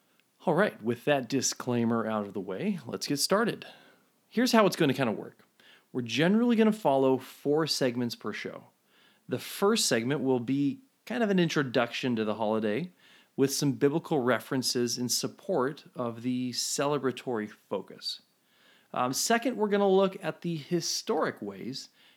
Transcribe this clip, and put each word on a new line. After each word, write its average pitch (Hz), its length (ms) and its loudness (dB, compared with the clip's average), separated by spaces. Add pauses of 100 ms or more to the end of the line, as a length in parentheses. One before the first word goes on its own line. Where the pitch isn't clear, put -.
(440)
All 170 100 2
right, 185 280 0
with 117 220 -2
that 139 240 0
disclaimer 117 760 0
out 107 220 -2
of 98 60 -12
the 101 80 -6
way, 127 440 -4
let's 107 220 -8
get 143 140 -2
started. 202 440 0 (640)
Here's 240 220 2
how 220 160 6
it's 180 80 2
gonna 143 180 2
kinda 123 200 0
work. - 320 -10 (480)
We're 127 100 -4
generally 185 540 4
gonna 214 160 6
follow 135 440 4
four 147 520 -2
segments 120 480 0
per 110 160 -8
show. - 320 -10 (640)
The 127 100 -4
first 214 480 0
segment 127 360 0
will 131 180 2
be 135 400 -2 (260)
kind 240 160 -2
of 208 80 0
an 190 80 4
introduction 131 800 0
to 110 80 0
the 107 100 -2
holiday 110 560 -2 (460)
with 135 180 2
some 147 160 0
biblical 143 480 0
references 120 800 0
in 123 100 -2
support 135 760 -2 (100)
of 120 280 -6
the 127 280 -2
celebratory 127 960 -2 (200)
focus. - 540 -10 (680)
Um, 127 200 -2
second, 233 440 0
we're 214 120 -2
gonna 202 180 2
look 190 340 4
at - 200 -8
the 170 160 -4
historic 175 840 -4
ways 101 500 -10 (260)